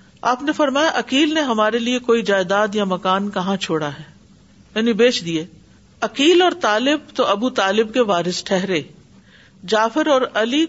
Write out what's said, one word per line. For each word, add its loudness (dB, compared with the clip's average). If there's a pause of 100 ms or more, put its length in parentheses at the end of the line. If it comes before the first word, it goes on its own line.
(220)
آپ -2
نے 0
فرمایا، 0
"عقیل 0
نے 0
ہمارے 0
لیے -2
کوئی 2
جائیداد 0
یا -2
مکان -2
کہاں -2
چھوڑا -4
ہے؟" -12 (720)
یعنی 0
بیچ 2
دیے۔ -4 (560)
عقیل 2
اور 4 (100)
طالب 2 (160)
تو 0
ابو 0
طالب 0
کے 2
وارث -2
ٹھہرے، -2 (840)
جعفر 0
اور 4 (120)
علی 0